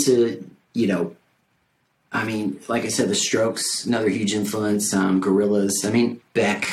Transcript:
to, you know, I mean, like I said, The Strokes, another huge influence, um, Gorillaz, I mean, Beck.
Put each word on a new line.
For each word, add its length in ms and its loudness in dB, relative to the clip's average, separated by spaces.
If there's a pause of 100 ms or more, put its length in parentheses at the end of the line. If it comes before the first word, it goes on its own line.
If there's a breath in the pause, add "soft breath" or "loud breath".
to, 420 2 (280)
you 140 0
know, 280 -2 (960)
I 140 -4
mean, 420 -4
like 180 -2
I 40 -4
said, 200 -2
The 60 0
Strokes, 720 -2
another 240 0
huge 260 0
influence, 580 -2
um, 260 2
Gorillaz, 640 2
I 60 0
mean, 320 2 (140)
Beck. 380 0